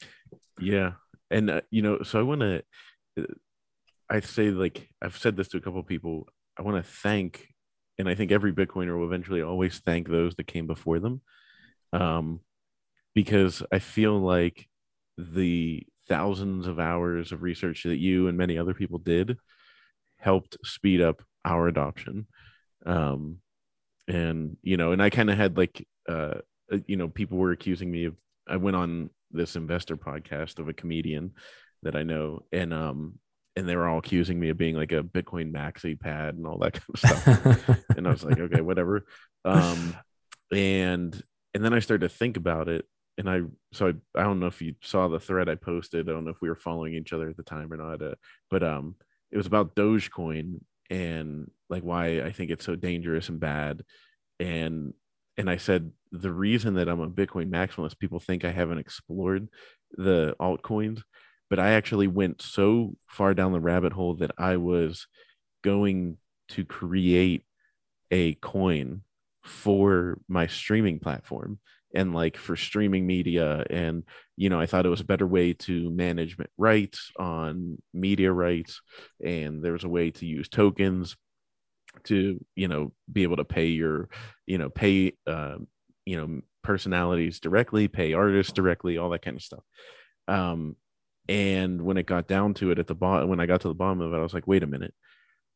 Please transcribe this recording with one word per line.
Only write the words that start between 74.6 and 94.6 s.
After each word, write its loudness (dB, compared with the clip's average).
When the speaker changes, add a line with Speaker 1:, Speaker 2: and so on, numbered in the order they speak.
Speaker 1:
thought 4
it 4
was 0
a -8
better 2
way 4
to -4
manage -2
m-, -8
rights 2
on -6
media 4
rights. 0
And -4
there -2
was -6
a -4
way 0
to -10
use -6
tokens 2
to, 0
you -2
know, -4
be 2
able 2
to 0
pay 0
your, 0
you 0
know, -2
pay, 4
uh, -4
you -4
know, -6
personalities 0
directly, 4
pay 0
artists 4
directly, 2
all -2
that -4
kind -8
of -14
stuff. -18
Um, -2
and 0
when 0
it 0
got -2
down 2
to 2
it 2
at -2
the -4
bottom, 2
when 0
I 0
got 4
to -2
the -2
bottom 0
of -4
it, -2
I 0
was -4
like, -6
"Wait 4